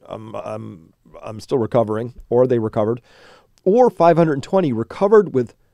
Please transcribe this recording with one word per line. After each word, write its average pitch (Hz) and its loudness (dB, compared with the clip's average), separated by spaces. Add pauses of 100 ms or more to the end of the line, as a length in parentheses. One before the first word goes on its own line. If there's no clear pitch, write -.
I'm, 107 -16
I'm, 107 -14 (300)
I'm 110 -16
still - -4
recovering," 113 -2 (140)
or 120 2
they 123 0
recovered, 110 -2 (640)
or 233 4
five 170 2
hundred 160 2
and 135 -4
twenty 185 -2
recovered 190 2
with 123 -2 (180)